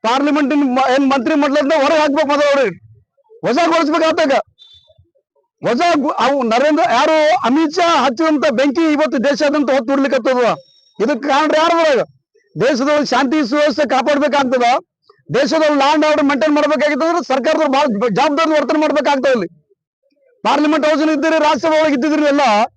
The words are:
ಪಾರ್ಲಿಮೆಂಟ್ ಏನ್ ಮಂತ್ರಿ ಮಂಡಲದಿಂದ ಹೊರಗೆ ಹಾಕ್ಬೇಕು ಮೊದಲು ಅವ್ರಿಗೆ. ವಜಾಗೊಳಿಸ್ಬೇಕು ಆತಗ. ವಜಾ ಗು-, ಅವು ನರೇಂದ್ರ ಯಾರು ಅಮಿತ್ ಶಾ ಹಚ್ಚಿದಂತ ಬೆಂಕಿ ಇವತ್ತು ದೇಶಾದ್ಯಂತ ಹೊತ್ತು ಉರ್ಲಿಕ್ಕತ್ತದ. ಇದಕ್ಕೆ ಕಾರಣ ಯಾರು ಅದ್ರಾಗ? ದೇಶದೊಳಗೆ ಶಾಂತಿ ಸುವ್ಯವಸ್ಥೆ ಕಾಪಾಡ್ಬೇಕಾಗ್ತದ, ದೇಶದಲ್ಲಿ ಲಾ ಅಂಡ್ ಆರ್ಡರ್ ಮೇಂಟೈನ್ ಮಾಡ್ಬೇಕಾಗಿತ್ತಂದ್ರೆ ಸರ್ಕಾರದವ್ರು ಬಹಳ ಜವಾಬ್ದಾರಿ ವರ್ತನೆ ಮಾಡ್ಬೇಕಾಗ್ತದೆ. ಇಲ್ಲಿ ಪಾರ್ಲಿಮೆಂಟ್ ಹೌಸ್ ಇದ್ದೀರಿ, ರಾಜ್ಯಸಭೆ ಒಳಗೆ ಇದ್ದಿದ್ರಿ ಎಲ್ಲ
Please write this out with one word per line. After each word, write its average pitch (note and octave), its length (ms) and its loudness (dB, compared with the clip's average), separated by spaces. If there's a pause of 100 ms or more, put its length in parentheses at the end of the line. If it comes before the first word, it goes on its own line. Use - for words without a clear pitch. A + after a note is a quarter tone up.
ಪಾರ್ಲಿಮೆಂಟ್ C#4+ 480 0 (420)
ಏನ್ C#4 180 2
ಮಂತ್ರಿ C4+ 300 -2
ಮಂಡಲದಿಂದ D4 400 0
ಹೊರಗೆ D#4 200 2
ಹಾಕ್ಬೇಕು D4 300 0
ಮೊದಲು D4 180 0
ಅವ್ರಿಗೆ. B3+ 260 0 (720)
ವಜಾಗೊಳಿಸ್ಬೇಕು D#4+ 640 0
ಆತಗ. D#4 240 0 (1300)
ವಜಾ A#3+ 200 0 (160)
ಗು-, D4+ 220 -4
ಅವು C#4 120 0 (160)
ನರೇಂದ್ರ D4+ 320 2 (120)
ಯಾರು D#4 200 2 (320)
ಅಮಿತ್ D4+ 300 0
ಶಾ E4+ 80 2 (180)
ಹಚ್ಚಿದಂತ D4+ 420 0 (120)
ಬೆಂಕಿ C#4+ 260 0 (120)
ಇವತ್ತು C#4+ 220 -2 (100)
ದೇಶಾದ್ಯಂತ C#4+ 480 0
ಹೊತ್ತು C4+ 180 -2
ಉರ್ಲಿಕ್ಕತ್ತದ. C4 560 0 (540)
ಇದಕ್ಕೆ C#4 240 -4
ಕಾರಣ D4 220 0 (120)
ಯಾರು E4 160 2
ಅದ್ರಾಗ? D4 240 2 (640)
ದೇಶದೊಳಗೆ C#4+ 480 0
ಶಾಂತಿ C4 260 0 (120)
ಸುವ್ಯವಸ್ಥೆ D4 340 0 (100)
ಕಾಪಾಡ್ಬೇಕಾಗ್ತದ, C4+ 720 0 (720)
ದೇಶದಲ್ಲಿ D4 440 0
ಲಾ C#4 120 2
ಅಂಡ್ D4+ 140 2
ಆರ್ಡರ್ D4 220 0
ಮೇಂಟೈನ್ D4 280 0
ಮಾಡ್ಬೇಕಾಗಿತ್ತಂದ್ರೆ D4+ 640 0 (100)
ಸರ್ಕಾರದವ್ರು D4+ 440 0
ಬಹಳ D4 100 2 (320)
ಜವಾಬ್ದಾರಿ D#4 380 0
ವರ್ತನೆ D#4 280 0
ಮಾಡ್ಬೇಕಾಗ್ತದೆ. C#4+ 520 0
ಇಲ್ಲಿ F#3 120 -6 (960)
ಪಾರ್ಲಿಮೆಂಟ್ D4+ 420 0
ಹೌಸ್ D4+ 140 0 (140)
ಇದ್ದೀರಿ, D#4+ 300 0
ರಾಜ್ಯಸಭೆ D#4 340 0
ಒಳಗೆ D4+ 180 0
ಇದ್ದಿದ್ರಿ D4+ 340 0
ಎಲ್ಲ C#4+ 120 2 (320)